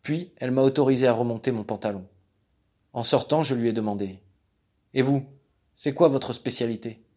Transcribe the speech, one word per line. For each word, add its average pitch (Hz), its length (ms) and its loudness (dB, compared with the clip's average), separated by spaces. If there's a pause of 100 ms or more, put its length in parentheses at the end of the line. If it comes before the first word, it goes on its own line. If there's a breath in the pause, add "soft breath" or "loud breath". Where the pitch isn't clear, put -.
Puis 156 340 -6
elle 127 140 -4
m'a 131 120 2
autorisé 135 440 4
à 123 60 6
remonter 117 400 -2
mon 113 100 -4
pantalon. 101 460 -6 (840)
En 120 80 -6
sortant, 151 400 2
je 139 120 -2
lui 117 140 0
ai 113 40 0
demandé : « 104 500 -6 (720)
Et 131 80 0
vous, 139 240 0 (480)
c'est - 180 -6
quoi 160 160 4
votre 135 240 0
spécialité ? » 117 720 -6 (120)